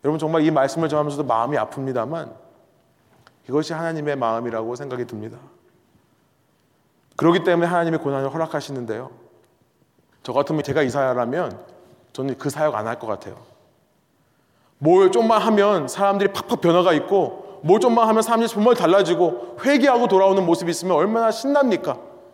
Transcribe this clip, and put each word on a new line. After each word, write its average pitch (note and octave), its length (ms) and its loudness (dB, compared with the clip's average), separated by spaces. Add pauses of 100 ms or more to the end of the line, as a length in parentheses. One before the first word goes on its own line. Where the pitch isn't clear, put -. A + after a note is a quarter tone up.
여러분, D3+ 160 -2
정말 D#3 240 0
이 D#3+ 80 2
말씀을 D3+ 360 0
전하면서도 D3 360 -2
마음이 B2 340 -2
아픕니다만, C3 720 -6 (1160)
이것이 D#3 240 -2
하나님의 D#3 420 -4
마음이라고 A2+ 600 -4
생각이 B2 300 -8
듭니다. A2+ 340 -14 (1800)
그렇기 E3+ 280 2
때문에 E3+ 240 2
하나님의 E3+ 340 -2
고난을 C3+ 300 -4
허락하시는데요, C3 800 -8 (1120)
저 - 100 -10
같으면, C#3+ 300 -2
제가 C#3+ 220 -2
이사야라면 B2+ 760 -2 (540)
저는 C3+ 240 -6
그 C#3+ 140 -6
사역 D#3 240 -2
안 G#2+ 100 -4
할 A#2+ 140 -6
것 A2 80 -12
같아요. G2 280 -10 (1400)
뭘 F3+ 340 6
좀만 A3+ 300 2
하면 G3+ 460 2
사람들이 G3 460 0
팍팍 - 280 -6
변화가 F3 320 4
있고, - 720 -2
뭘 F#3 160 6
좀만 A#3 280 4
하면 A3 140 4
사람들이 A3+ 260 0
정말 A3 280 4
달라지고 F3 920 2
회개하고 B3+ 420 4
돌아오는 F#3+ 380 4
모습이 E3+ 240 0
있으면 F3 260 -2
얼마나 A3 360 2
신납니까? A3+ 680 0 (360)